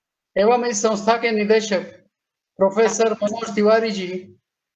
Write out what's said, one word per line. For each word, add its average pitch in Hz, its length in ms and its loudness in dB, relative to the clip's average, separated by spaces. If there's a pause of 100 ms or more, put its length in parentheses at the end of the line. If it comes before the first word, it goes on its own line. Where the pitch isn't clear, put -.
(380)
एवं 240 260 2
इस 240 180 -4
संस्था 220 340 0
के 233 140 -2
निदेशक 208 520 0 (760)
प्रोफेसर 208 560 2
मनोज 208 420 -6
तिवारी 220 360 2
जी, 185 400 -8 (460)